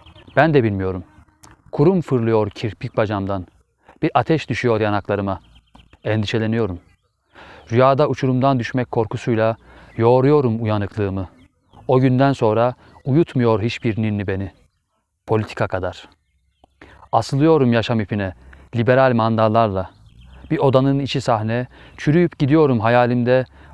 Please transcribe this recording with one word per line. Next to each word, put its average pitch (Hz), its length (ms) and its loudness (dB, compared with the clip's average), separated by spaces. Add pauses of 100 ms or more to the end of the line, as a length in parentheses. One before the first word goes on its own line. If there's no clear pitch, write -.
(360)
Ben 151 180 2
de 131 100 4
bilmiyorum. 95 400 -2 (680)
Kurum 170 300 2
fırlıyor 113 480 0
kirpik - 480 -10
bacamdan. 98 480 -4 (560)
Bir 143 120 -2
ateş 139 360 0
düşüyor 113 320 -2
yanaklarıma. 101 580 -4 (640)
Endişeleniyorum. 110 760 -4 (920)
Rüyada 131 360 4
uçurumdan 131 520 0
düşmek 120 320 -6
korkusuyla 113 640 -2 (420)
yoğuruyorum 123 680 2
uyanıklığımı. 101 680 -4 (580)
O 131 120 4
günden 131 340 2
sonra 117 400 0 (320)
uyutmuyor 127 560 2
hiçbir 113 400 -4
ninni 104 260 -4
beni. 95 240 -6 (760)
Politika 107 400 -2
kadar. 90 420 -8 (1000)
Asılıyorum 135 640 2
yaşam 113 260 -2
ipine, 101 340 -4 (420)
liberal 127 380 2
mandallarla. 110 800 0 (600)
Bir 160 60 -2
odanın 139 420 2
içi 135 220 -6
sahne, 117 460 -2 (300)
çürüyüp 165 420 0
gidiyorum 139 400 2
hayalimde 123 680 2 (280)